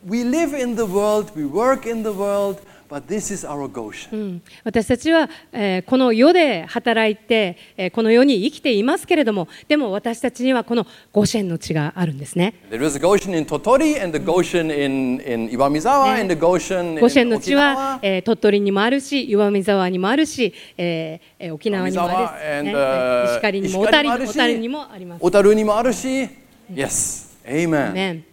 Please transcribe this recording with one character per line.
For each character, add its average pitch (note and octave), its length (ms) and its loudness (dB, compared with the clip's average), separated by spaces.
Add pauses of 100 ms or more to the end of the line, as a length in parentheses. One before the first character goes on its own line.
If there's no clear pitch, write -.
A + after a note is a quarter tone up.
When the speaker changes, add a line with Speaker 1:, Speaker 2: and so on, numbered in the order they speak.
Speaker 1:
we A3+ 160 -2
live C#4+ 320 0
in B3 220 -4
the A#3 60 -2
world, G#3 520 0
we D#3 100 -6
work A3 460 0
in A3+ 120 -6
the G#3+ 80 -4
world, G3+ 480 -4 (320)
but C#3+ 180 -12
this G3+ 240 -6
is F3 140 -10
our C#3+ 200 -8
Goshen. A2+ 480 -12
Speaker 2:
う - 20 -6
ん。 G3 260 -8 (200)
私 A3+ 240 -2
た B3 120 0
ち D#4 120 -2
は、 D#4+ 200 4 (200)
え G3+ 280 -2
ー、 F3+ 100 -6
こ B3+ 80 2
の B3+ 160 4
世 B3 220 6
で B3 320 2
働 A3+ 440 0
い G#3 60 -2
て、 G#3+ 400 0 (220)
え F#3 80 -4
ー、 F3 40 -2
こ A#3 120 -2
の A3 100 4
世 A#3+ 100 8
に C4 200 4
生 - 160 -4
き - 20 -20
て D4 120 0
い G3+ 100 2
ま D4 160 0
す - 80 -10
け F4 100 2
れ D4+ 80 4
ど A3 80 0
も、 F#3 160 -2 (180)
で D4+ 120 2
も A#3 140 -2
私 A#3 280 -6
た B3 100 -2
ち A#3+ 140 -8
に C4 80 2
は A#3+ 100 0
こ A#3+ 120 -4
の A3+ 120 0 (240)
ゴ G#3 140 2
シ A3 140 0
ェ G#3 40 0
ン F#3+ 60 -4
の E3 80 -4
地 - 160 -6
が D#3 240 -2
あ F3+ 80 -2
る D#3+ 80 -2
ん C3+ 60 -10
で C#3+ 80 -12
す - 100 -8
ね。 F3 160 2 (180)
Speaker 1:
There A#2 140 -4
is D3 140 -2
a - 20 -6
Goshen F#3+ 340 2
in D#3+ 120 -2
Totori, C4 580 2
and E3 120 -4
the C#3+ 60 -2
Goshen E3+ 480 0
in, C3+ 560 -2
in A2+ 220 -4
Iwamizawa, D#3 680 2
Speaker 2:
ね。 A#3 40 -2
Speaker 1:
and F#3+ 140 0
the D#3 40 -6
Goshen F3 580 0
in D3+ 40 0
Speaker 2:
ゴ A#3 80 6
シ C#4 120 4
ェ A#3+ 40 6
ン A#3+ 60 0
の A3 100 0
地 C#4+ 140 -2
は、 C4+ 440 2
Speaker 1:
Okinawa. - 40 -
Speaker 2:
え F#3+ 160 0
ー、 F#3 40 -4
鳥 A3+ 160 0
取 G#3 220 2
に G3+ 120 0
も G3 100 2
あ A3+ 80 2
る C#4 100 0
し、 C4+ 240 -4
岩 G#3 260 2
見 G3 140 0
沢 F#3+ 240 2
に F#3 100 -2
も F#3 100 0
あ B3 80 2
る D4+ 100 2
し、 - 260 -2 (240)
え E3 440 -4 (200)
ー、 F#3+ 60 -12
え E3+ 40 -8
ー、 D#3 40 -8
沖 D3+ 160 -4
縄 F#3+ 180 -2
に F#3 80 -4
も E3+ 80 0
あ F3 40 -2
る F3 60 -2
し、 F#3 60 0
Speaker 1:
Iwamizawa D3+ 380 -4
and, D3 120 -4
Speaker 2:
ね。 D3 60 -2
Speaker 1:
uh, B2+ 560 2
Speaker 2:
石 A#2 80 -2
狩 G3 220 -2
に F#3+ 80 -4
も、 F#3 140 -2
Speaker 1:
石 G#3+ 60 2
狩 D4 140 4
に D4 60 0
も - 20 0
あ B3 60 -2
る C4 80 -4
し、 G#3 40 -6
Speaker 2:
小 G#3+ 60 -8
樽 A#3+ 220 2
に A3+ 100 -6
も、 C#4 100 -6
小 C#4+ 60 -12
樽 - 0 -
に - 0 -
も - 80 -20
あ G#3 60 -20
り F#3 80 -16
ま F3 120 -16
す。 E3 40 -10
Speaker 1:
小 F3 80 4
樽 G3+ 240 6
に G#3+ 100 2
も G#3 140 2
あ A#3 40 0
る B3 120 2
し。 C4 340 -4 (420)
Yes.Amen. C#3+ 1200 -4
Speaker 2:
Amen. F#3 300 -4 (100)